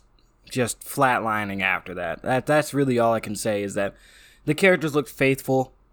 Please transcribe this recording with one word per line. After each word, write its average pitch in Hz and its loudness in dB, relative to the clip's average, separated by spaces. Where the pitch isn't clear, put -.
just 120 -2
flatlining 107 0
after 92 -2
that. 87 -6
That, 127 -2
that's 147 0
really 135 2
all 117 4
I 110 0
can 104 -8
say, 104 -2
is 98 -6
that 98 -4
the 151 0
characters 160 2
looked 143 -2
faithful. 135 0